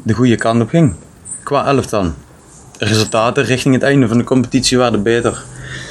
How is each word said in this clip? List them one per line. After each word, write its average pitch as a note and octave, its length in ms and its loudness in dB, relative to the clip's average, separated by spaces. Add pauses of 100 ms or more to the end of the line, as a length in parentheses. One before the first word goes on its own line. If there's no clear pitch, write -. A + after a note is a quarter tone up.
de A2 100 0
goede A#2 240 2
kant A#2 260 0
op A2+ 60 -4
ging. D#3+ 260 2 (480)
Qua C#3 240 -2
elftal. A2+ 400 0 (720)
Resultaten A2 680 0
richting B2+ 300 2
het B2 80 0
einde C#3 260 4
van A2+ 100 2
de A#2 60 0
competitie B2+ 540 0
waren A2+ 240 0
beter. A#2 400 0 (480)